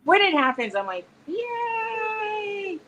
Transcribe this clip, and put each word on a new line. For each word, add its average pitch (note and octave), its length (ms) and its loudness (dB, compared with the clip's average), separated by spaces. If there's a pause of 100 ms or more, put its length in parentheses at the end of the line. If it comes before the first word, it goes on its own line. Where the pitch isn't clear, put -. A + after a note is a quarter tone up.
When F4 180 8
it F#4+ 120 4
happens, B3+ 420 2
I'm G3 120 0
like, F#3 200 -6 (200)
Yay! A4 1600 -4